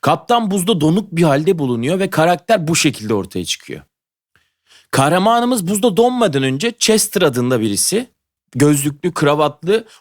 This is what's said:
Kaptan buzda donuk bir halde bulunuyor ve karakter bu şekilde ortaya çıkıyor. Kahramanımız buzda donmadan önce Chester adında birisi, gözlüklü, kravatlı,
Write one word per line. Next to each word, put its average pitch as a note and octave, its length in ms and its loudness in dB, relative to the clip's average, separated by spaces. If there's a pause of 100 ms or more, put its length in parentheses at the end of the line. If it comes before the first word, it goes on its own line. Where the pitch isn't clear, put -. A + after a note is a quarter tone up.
Kaptan A3+ 500 0
buzda F#3+ 300 0
donuk E3 300 0
bir E3+ 120 0
halde D#3 360 2
bulunuyor C3 400 -2
ve F#3+ 100 -2
karakter F3 580 0
bu E3 80 0
şekilde A2 380 -2
ortaya F#2 320 -4
çıkıyor. - 360 -10 (1080)
Kahramanımız G3+ 760 2
buzda G3+ 300 0
donmadan A#3 460 2
önce C#3 360 -2
Chester G#3+ 420 0
adında B2+ 400 0
birisi, A2 460 -2 (480)
gözlüklü, D3 580 0
kravatlı, D#3 760 0 (140)